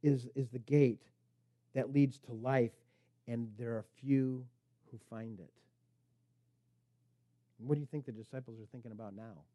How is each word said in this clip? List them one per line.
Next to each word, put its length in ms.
is, 320
is 140
the 100
gate 440
that 200
leads 260
to 140
life, 400
and 300
there 160
are 120
few 440
who 80
find 300
it." 140
What 160
do 60
you 60
think 180
the 60
disciples 480
are 120
thinking 200
about 240
now? 280